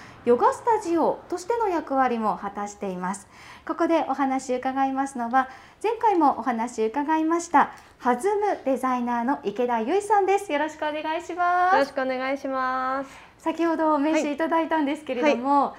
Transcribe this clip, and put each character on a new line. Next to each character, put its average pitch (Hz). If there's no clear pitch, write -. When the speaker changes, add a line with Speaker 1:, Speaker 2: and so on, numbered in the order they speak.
Speaker 1:
ヨ 240
ガ 508
ス -
タ 453
ジ 339
オ 247
と 349
し 359
て 466
の 453
役 320
割 254
も 208
果 202
た 202
し -
て 202
い 185
ま 180
す。 -
こ 320
こ 330
で 330
お 269
話 262
伺 262
い 269
ま 269
す 269
の 233
は、 262
前 427
回 415
も 302
お 226
話 226
伺 285
い 311
ま 247
し 233
た、 269
弾 247
む 403
デ 262
ザ 254
イ 240
ナ 240
ー 233
の 269
池 208
田 240
由 220
衣 381
さ 415
ん 392
で 381
す。 392
よ 285
ろ 302
し -
く 302
お 302
願 302
い 339
し 339
ま 359
す。 381
Speaker 2:
よ 427
ろ 277
し 277
く -
お 262
願 262
い 269
し 269
ま 262
す。 269
Speaker 1:
先 330
ほ 320
ど 311
お -
名 302
刺 302
い 269
た 320
だ 330
い 320
た 320
ん 294
で 294
す 302
け 262
れ 247
ど 285
も、 254
Speaker 2:
は 277
い。 -
は -